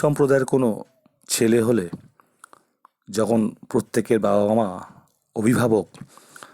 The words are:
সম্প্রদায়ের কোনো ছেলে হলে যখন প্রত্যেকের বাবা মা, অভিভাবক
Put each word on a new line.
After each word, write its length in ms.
সম্প্রদায়ের 520
কোনো 160
ছেলে 340
হলে 180
যখন 220
প্রত্যেকের 540
বাবা 340
মা, 80
অভিভাবক 500